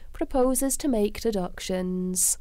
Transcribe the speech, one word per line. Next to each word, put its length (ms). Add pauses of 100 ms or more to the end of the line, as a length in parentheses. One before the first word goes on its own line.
(140)
proposes 640
to 100
make 320
deductions. 1200